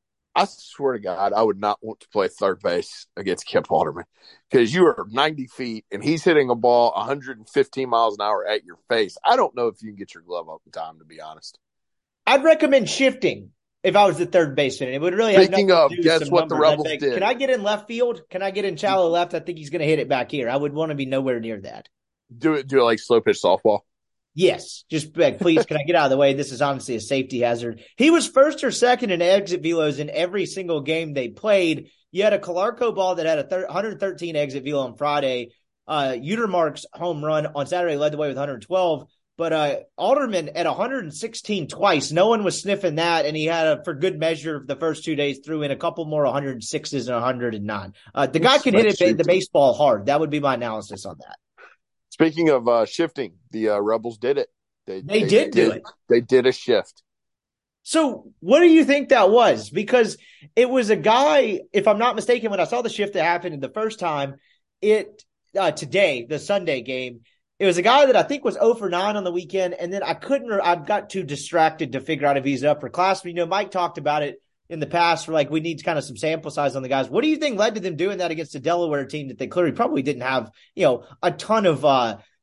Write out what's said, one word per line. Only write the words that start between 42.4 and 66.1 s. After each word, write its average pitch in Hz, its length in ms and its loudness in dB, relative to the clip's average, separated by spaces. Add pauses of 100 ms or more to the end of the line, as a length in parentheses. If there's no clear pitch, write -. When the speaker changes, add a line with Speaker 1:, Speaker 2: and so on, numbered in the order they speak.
Speaker 2:
was 175 180 -2
sniffing 196 360 -2
that, 165 300 0
and 151 100 -4
he 156 80 -2
had, 160 240 0
a, 147 160 0
for 170 100 -6
good 156 240 -2
measure, 156 480 -4
the 139 80 -6
first 151 300 -4
two 160 100 -4
days 143 300 -2
threw 156 180 -6
in 143 80 -4
a 135 60 -2
couple 165 300 -6
more 151 200 0
hundred 131 380 -4
sixes 143 420 -6
and 123 100 -4
a 117 40 0
hundred 120 340 -2
and 104 120 -8
nine. 101 280 -8 (180)
Uh, 143 140 0
the 160 140 -2
guy 262 180 4
can 262 160 0
hit 220 120 4
it, 196 120 0
Speaker 1:
Shoot. 180 180 2
Speaker 2:
the 160 60 -2
baseball 156 520 2
hard. 123 320 2
That 143 120 2
would 156 120 -2
be 147 100 -2
my 139 140 0
analysis 110 520 -8
on 87 140 -14
that. - 160 -20 (720)
Speaker 1:
Speaking 160 400 0
of, 120 180 2
uh, 117 180 4
shifting, 139 460 -6 (180)
the, 110 200 -2
uh, 104 100 0
Rebels 113 380 -2
did 135 200 0
it. 123 100 -4 (380)
They, 95 140 -10
Speaker 2:
They 208 240 -2
Speaker 1:
they 151 40 -2
Speaker 2:
did 202 220 4
do - 160 2
Speaker 1:
did, 98 120 0
Speaker 2:
it. - 40 -14 (260)
Speaker 1:
they 120 120 4
did 123 260 2
a 127 60 4
shift. - 500 -4 (800)
Speaker 2:
So 302 580 -2
what 226 200 6
do 349 60 8
you 320 180 8
think 277 260 0
that 214 200 6
was? 180 380 4
Because 214 480 0 (400)
it 240 140 4
was 247 200 0
a 214 60 4
guy, 240 640 2 (120)
if 196 140 2
I'm 214 120 4
not 233 160 2
mistaken, 226 360 -2
when 196 100 -2
I 165 40 2
saw 233 180 -2
the 226 60 -6
shift 202 260 -4
that 170 100 0
happened 170 360 -2
the 131 80 -6
first 214 300 -6
time, 143 380 -4 (440)
it, 208 440 0 (340)
uh, 190 120 2
today, 147 580 0